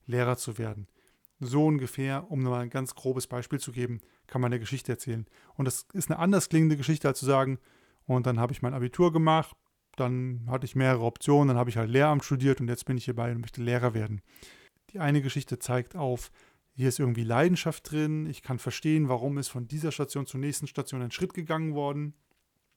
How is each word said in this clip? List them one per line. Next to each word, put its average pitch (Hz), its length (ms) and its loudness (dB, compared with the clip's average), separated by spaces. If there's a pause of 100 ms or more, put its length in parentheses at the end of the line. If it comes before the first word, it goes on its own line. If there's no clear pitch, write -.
Lehrer 123 320 0
zu 110 180 -8
werden. 107 320 -8 (500)
So 139 280 2
ungefähr, 135 640 -2
um 139 100 -2
nur 127 120 0
mal 123 100 -2
ein 120 80 -8
ganz 131 240 -6
grobes 127 320 -4
Beispiel 123 340 -6
zu - 120 -10
geben, 120 280 -4 (260)
kann - 140 -2
man 120 120 2
eine 123 80 0
Geschichte 127 320 -4
erzählen. 113 340 -6 (280)
Und 135 120 0
das - 260 -4
ist 185 180 -2
eine 156 80 -2
anders 180 300 4
klingende 160 300 4
Geschichte, 147 300 0
als 135 100 0
zu 131 80 -4
sagen, 135 320 4 (480)
und 127 200 2
dann 120 140 2
habe 123 120 2
ich - 80 -10
mein 123 140 -2
Abitur 135 380 2
gemacht, 160 440 2 (400)
dann 123 520 -2
hatte 127 160 -2
ich 120 100 -6
mehrere 131 300 4
Optionen, 143 440 4
dann 127 80 4
habe 120 140 2
ich 110 60 -4
halt 113 140 0
Lehramt 139 340 4
studiert 135 360 2
und 120 80 -2
jetzt - 160 -4
bin 131 120 -2
ich 123 80 -6
hierbei 120 260 -2
und 117 100 -4
möchte 117 220 -10
Lehrer 120 320 2
werden. 107 260 -2 (720)
Die 208 80 -10
eine 147 240 2
Geschichte 131 380 -4
zeigt 123 340 -2
auf, 131 380 -4 (400)
hier 131 160 0
ist 123 100 0
irgendwie 120 260 0
Leidenschaft 151 640 2
drin, 151 360 0
ich 147 160 -10
kann 127 160 -4
verstehen, 156 500 2
warum 127 300 0
ist 135 100 -4
von 120 200 -8
dieser 151 240 -4
Station 139 340 -4
zur 131 140 -6
nächsten 143 260 -4
Station 135 360 -6
ein 120 80 -6
Schritt - 240 -4
gegangen 160 400 -2
worden. 147 400 -4 (640)